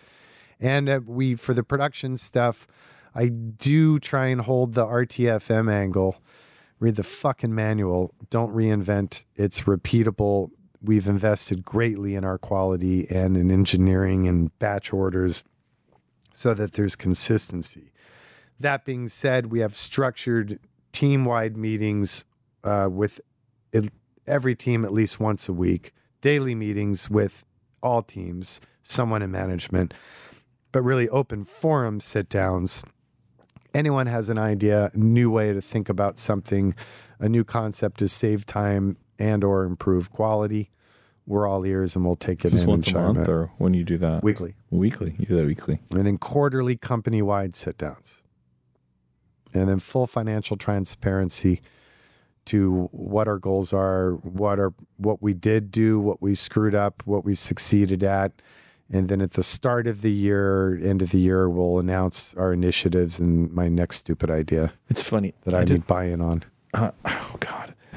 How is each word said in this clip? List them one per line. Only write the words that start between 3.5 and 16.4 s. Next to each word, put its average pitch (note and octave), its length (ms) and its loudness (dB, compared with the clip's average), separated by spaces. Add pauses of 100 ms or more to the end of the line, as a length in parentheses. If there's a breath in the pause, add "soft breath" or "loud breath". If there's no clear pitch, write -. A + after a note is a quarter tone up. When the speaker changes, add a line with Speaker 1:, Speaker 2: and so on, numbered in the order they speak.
Speaker 1:
try C3+ 300 -2
and B2+ 120 0
hold B2 340 0
the A#2+ 100 2
R A#2+ 200 0
T A#2+ 240 0
F A2 220 0
M A2+ 180 2
angle. G2 480 0 (640 soft breath)
Read A2 160 2
the G#2 80 -2
fucking B2 500 -4
manual. G#2 600 0 (160)
Don't A#2 240 0
reinvent. G#2 680 0 (120)
It's G2+ 260 -2
repeatable. G2+ 880 2 (320)
We've G2+ 260 2
invested G2+ 560 0
greatly G2+ 500 -2
in F#2+ 100 -4
our F#2 140 -2
quality F#2 720 0
and F#2 260 2
in F2+ 140 4
engineering F#2+ 800 4
and E2+ 300 2
batch G2+ 340 -4
orders F#2 520 0 (880)
so A#2+ 220 0